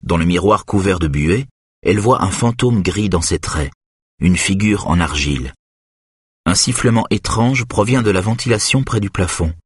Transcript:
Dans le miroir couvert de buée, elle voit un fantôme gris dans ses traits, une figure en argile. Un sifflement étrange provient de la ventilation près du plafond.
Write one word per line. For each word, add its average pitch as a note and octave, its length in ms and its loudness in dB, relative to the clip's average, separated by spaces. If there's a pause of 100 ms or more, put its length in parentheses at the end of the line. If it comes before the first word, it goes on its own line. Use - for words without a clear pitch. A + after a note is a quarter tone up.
Dans E2+ 160 -2
le E2 80 0
miroir F2+ 400 2
couvert F#2+ 320 0
de E2 100 -2
buée, D#2+ 380 0 (380)
elle - 160 0
voit A#2 240 2
un G2 80 -2
fantôme A#2 500 0
gris F#2+ 280 -2
dans F2 120 0
ses E2 160 -2
traits, C#2+ 340 -4 (460)
une F2 200 2
figure G2+ 500 0
en E2+ 120 2
argile. D2 540 -2 (920)
Un G2 80 2
sifflement A#2 560 2
étrange A#2 540 0
provient A#2+ 360 0
de A2 80 2
la F#2 120 2
ventilation A2+ 640 0
près A#2 160 -2
du G2+ 120 -2
plafond. E2+ 420 -2 (120)